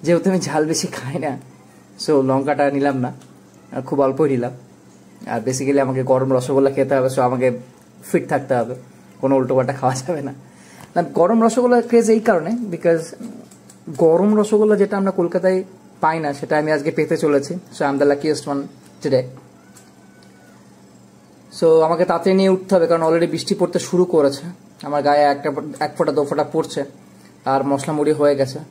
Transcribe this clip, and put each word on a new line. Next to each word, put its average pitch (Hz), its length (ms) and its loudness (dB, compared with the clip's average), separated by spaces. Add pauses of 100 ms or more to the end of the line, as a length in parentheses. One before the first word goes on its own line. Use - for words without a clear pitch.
যেহেতু 170 280 2
আমি 185 160 0
ঝাল 151 140 -2 (100)
বেশি 160 140 -4 (120)
খাই 131 260 -10
না, 143 80 -4 (720)
so 160 80 0 (180)
লঙ্কাটা 139 340 0 (120)
নিলাম 139 280 0
না, 127 60 -6 (640)
আর 131 140 -8
খুব 147 180 -2
অল্পই 135 280 0
নিলাম। 123 200 -4 (760)
আর 117 140 -4
basically 135 400 0
আমাকে 131 160 -2 (100)
গরম 131 240 2
রসগোল্লা 135 400 2
খেতে 135 220 0
হবে, 131 180 2
so 139 120 0
আমাকে 127 200 0 (600)
Fit 165 240 -2
থাকতে 135 280 -2
হবে, 120 140 -4 (460)
কোনো 135 200 0
উল্টোপাল্টা 127 400 0
খাওয়া 131 220 0
যাবে 156 260 -6
না। - 40 -12 (600)
না, 175 60 0 (200)
গরম 196 260 4
রসগোল্লার 240 440 2
craze 233 160 4 (100)
এই 220 120 0
কারণে, 175 220 2 (240)
because 165 300 0 (1000)
গরম 170 260 4 (100)
রসগোল্লা 208 420 2
যেটা 202 180 0
আমরা 196 200 0
কলকাতায় 185 380 0 (460)
পাই 160 200 2
না, 147 140 -2
সেটা 156 220 -4
আমি 151 160 -2
আজকে 147 220 -2
পেতে 156 260 0
চলেছি। 143 280 0 (220)
So - 120 -10
I'm 139 160 -2
the 143 100 4
luckiest 147 400 -2
one 139 80 -4 (420)
today। 131 220 0 (2250)
So 175 80 2 (200)
আমাকে 165 240 2
তাড়াতাড়ি 175 300 2
নিয়ে 190 160 4
উঠতে 190 200 -4
হবে, 165 140 4
কারণ 165 180 2
already 165 260 2
বৃষ্টি 180 260 -2
পড়তে 175 180 0 (100)
শুরু 180 160 2 (100)
করেছে, 143 300 2 (420)
আমার 143 220 -2
গায়ে 147 160 4 (100)
একটা, 139 140 -6 (380)
এক 147 100 -8
ফোঁটা 151 200 0
দু 151 140 2
ফোঁটা 147 140 0 (100)
পড়ছে, 160 260 -4 (720)
আর 135 80 2 (100)
মশলা 139 280 -2
মুড়ি 147 220 2
হয়ে 147 200 4
গেছে। 135 180 -2 (120)